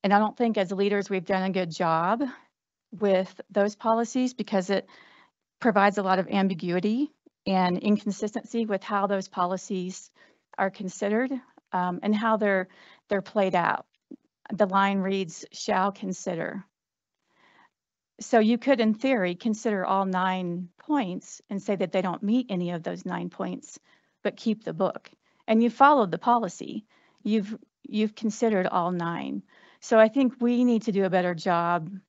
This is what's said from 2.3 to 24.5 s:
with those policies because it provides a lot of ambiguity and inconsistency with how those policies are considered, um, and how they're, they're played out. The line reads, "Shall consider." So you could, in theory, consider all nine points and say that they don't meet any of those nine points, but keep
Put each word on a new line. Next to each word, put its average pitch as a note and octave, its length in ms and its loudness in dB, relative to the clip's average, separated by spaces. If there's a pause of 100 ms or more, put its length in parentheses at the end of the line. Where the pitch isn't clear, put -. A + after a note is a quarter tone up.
with F#3+ 580 0
those G#3 260 0
policies A#3+ 600 0
because G3 340 -2
it F#3+ 160 0 (760)
provides G3+ 380 4
a G3+ 60 -2
lot F#3 160 2
of F3+ 80 -2
ambiguity F#3+ 840 0 (360)
and F3+ 320 2
inconsistency G#3+ 880 -2
with G3 160 -2
how G3+ 240 0
those F#3+ 200 -2
policies F#3 840 -4 (480)
are G3 100 0
considered, G#3 640 -4 (400)
um, F3+ 320 -2
and G#3+ 120 2
how A3 220 0
they're, G3 300 0 (420)
they're G3 140 0
played F#3+ 320 0
out. - 320 0 (680)
The G3 140 2
line G3 320 2
reads, F#3+ 520 -4
"Shall G3 400 0
consider." F#3 720 -8 (1600)
So A3+ 180 4
you A3 180 4
could, B3+ 220 2
in A3 140 2
theory, G#3+ 420 0
consider G#3+ 480 -2
all G3 220 0
nine F#3 720 -2
points G3+ 720 -4
and G3 120 -4
say G3+ 140 -2
that F3 160 -4
they F#3+ 100 0
don't F3+ 220 -4
meet B3 260 0
any F3+ 220 -2
of E3+ 120 -6
those F3 200 -8
nine F3 260 -6
points, - 500 -10 (440)
but G3+ 140 -4
keep G#3+ 260 -4